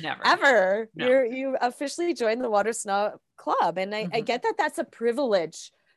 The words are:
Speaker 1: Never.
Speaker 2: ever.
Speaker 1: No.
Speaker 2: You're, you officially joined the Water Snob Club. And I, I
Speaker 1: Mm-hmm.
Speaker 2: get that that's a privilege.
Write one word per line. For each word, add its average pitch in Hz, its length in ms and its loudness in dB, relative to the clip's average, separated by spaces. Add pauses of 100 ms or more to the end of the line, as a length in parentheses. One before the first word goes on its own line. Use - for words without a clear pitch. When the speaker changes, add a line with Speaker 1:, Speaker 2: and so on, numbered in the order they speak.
Speaker 1:
Never. 156 260 -4
Speaker 2:
ever. 220 640 4
Speaker 1:
No. 170 140 -2
Speaker 2:
You're, 262 180 6
you 262 360 -4
officially 285 520 -2
joined 240 300 0
the 240 60 -2
Water 208 240 2
Snob 202 400 -2 (240)
Club. 190 400 0
And 196 180 -4
I, 214 40 -4
I 214 80 -4
Speaker 1:
Mm-hmm. 214 180 -2
Speaker 2:
get 247 180 -2
that 440 140 -2
that's 302 220 -2
a 302 40 -2
privilege. 226 880 -2 (260)